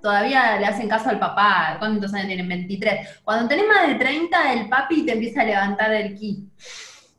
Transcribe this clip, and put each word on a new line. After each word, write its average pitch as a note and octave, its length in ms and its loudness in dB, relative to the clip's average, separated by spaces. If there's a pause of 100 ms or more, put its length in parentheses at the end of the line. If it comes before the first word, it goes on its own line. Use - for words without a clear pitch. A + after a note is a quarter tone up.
todavía A3 580 2
le G3+ 80 0
hacen G#3+ 220 -2
caso A#3 220 0
al G#3 80 0
papá. F#3 600 2
¿Cuántos G#3 360 -2
años G3 140 -4
tienen? F3+ 200 -4
Veintitrés. G3 760 -4
Cuando A#3 260 0
tenés F4+ 200 2
más G4 200 6
de A#3+ 80 0
treinta, D#4 580 0
el G#3+ 160 -4
papi C#4 340 2
te B3 80 0
empieza A3+ 300 0
a - 20 0
levantar G3+ 480 0
el G3+ 220 -2
ki. G#3 340 -8 (720)